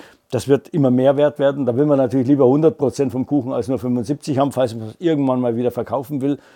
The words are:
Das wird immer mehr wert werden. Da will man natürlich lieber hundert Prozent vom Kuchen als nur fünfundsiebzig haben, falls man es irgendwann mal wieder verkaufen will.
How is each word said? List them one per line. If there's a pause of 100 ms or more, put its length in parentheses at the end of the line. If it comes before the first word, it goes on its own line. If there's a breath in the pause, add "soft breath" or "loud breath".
(300 loud breath)
Das
wird
immer
mehr
wert
werden.
Da
will
man
natürlich
lieber
hundert
Prozent
vom
Kuchen
als
nur
fünfundsiebzig
haben,
falls
man
es
irgendwann
mal
wieder
verkaufen
will. (180 soft breath)